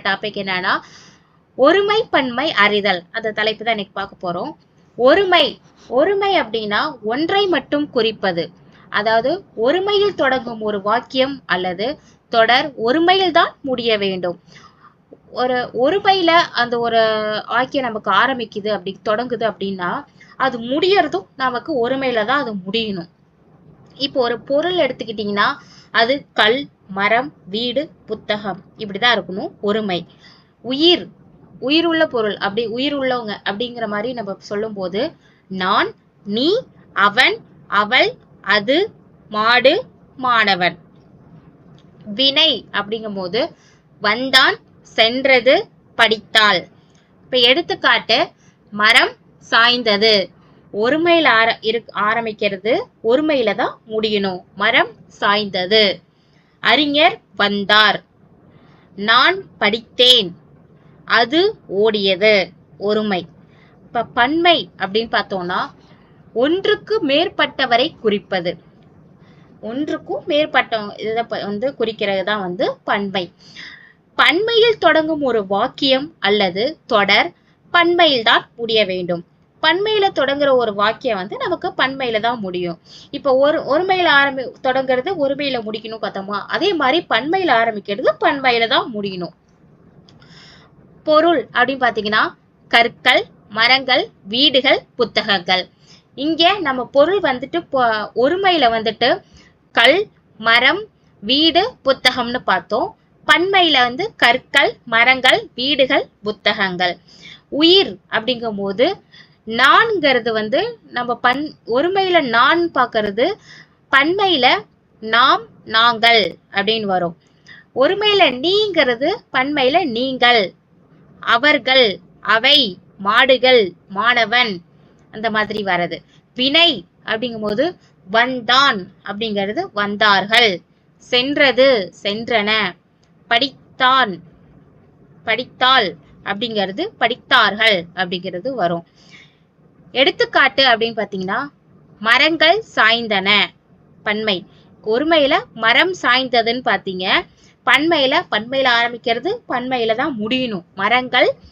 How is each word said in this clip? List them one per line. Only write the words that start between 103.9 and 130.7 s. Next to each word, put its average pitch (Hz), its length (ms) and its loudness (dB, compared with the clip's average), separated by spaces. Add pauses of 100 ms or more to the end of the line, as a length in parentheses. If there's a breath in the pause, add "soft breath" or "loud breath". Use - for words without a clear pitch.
கற்கள், 277 500 2 (200)
மரங்கள், 254 460 4 (200)
வீடுகள், 277 440 0 (200)
புத்தகங்கள். 196 720 -2 (680 loud breath)
உயிர் 339 320 4 (180)
அப்படிங்கும்போது 220 760 -2 (760 soft breath)
நான்கிறது 294 800 2
வந்து 214 220 -2 (360)
நம்ம 247 180 -4 (100)
பன்-, 269 220 0 (300)
ஒருமையில 359 440 2 (140)
நான் 302 300 4 (100)
பார்க்கறது, 226 540 0 (640 loud breath)
பன்மையில 302 580 2 (520)
நாம், 262 440 2 (300)
நாங்கள் 233 460 4 (340)
அப்படின்னு 208 380 -2
வரும். 175 200 -2 (680 soft breath)
ஒருமையில 403 440 2 (180)
நீங்கிறது 330 680 0 (260)
பன்மையில 277 440 0 (180)
நீங்கள், 247 440 2 (800)
அவர்கள், 254 640 2 (480)
அவை, 269 240 4 (500)
மாடுகள், 254 540 4 (360)
மாணவன், 233 540 0 (640)
அந்த 220 240 -6
மாதிரி 208 320 -4
வர்றது. 175 280 -2 (380 soft breath)
வினை 302 340 2 (360)
அப்படிங்கும்போது 220 580 -4 (420 soft breath)
வந்தான் 247 720 2 (300)
அப்படிங்கிறது 208 540 -4 (160)
வந்தார்கள், 208 720 2 (640)